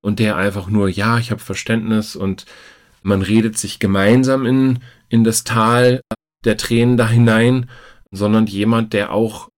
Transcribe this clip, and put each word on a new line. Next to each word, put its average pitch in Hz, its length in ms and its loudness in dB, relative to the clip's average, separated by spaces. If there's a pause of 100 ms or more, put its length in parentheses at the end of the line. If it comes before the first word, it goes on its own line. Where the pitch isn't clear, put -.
und 101 180 -4
der 107 180 0
einfach 98 320 -4
nur, 101 180 2
„Ja, 104 300 0
ich 117 140 -4
hab 107 100 -6
Verständnis“, 110 720 -4
und 95 300 -6 (560)
man 95 220 0
redet 110 340 0
sich - 220 -10
gemeinsam 123 680 2
in, 131 340 0 (300)
in 113 140 4
das 113 200 0
Tal 120 560 2 (460)
der 110 100 2
Tränen 120 400 0
da 113 140 2
hinein, 117 600 2 (420)
sondern 104 340 0
jemand, 110 480 -2
der 101 180 -4
auch 107 460 -4